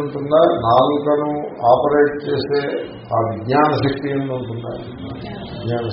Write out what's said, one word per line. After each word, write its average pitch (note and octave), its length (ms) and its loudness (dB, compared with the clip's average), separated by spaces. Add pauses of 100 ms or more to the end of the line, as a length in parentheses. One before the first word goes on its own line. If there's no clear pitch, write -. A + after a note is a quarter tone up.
ఉంటుందా? C#3+ 380 2 (260)
నాలుకను D3 640 2 (400)
ఆపరేట్ D3 460 4 (100)
చేసే C#3+ 340 0 (540)
ఆ - 20 0 (120)
విజ్ఞాన C3 420 2 (140)
శక్తి C#3 280 -2
ఏంది C3+ 260 -4
ఉంటుందా? A#2 340 -8 (800)
విజ్ఞాన A2+ 400 -4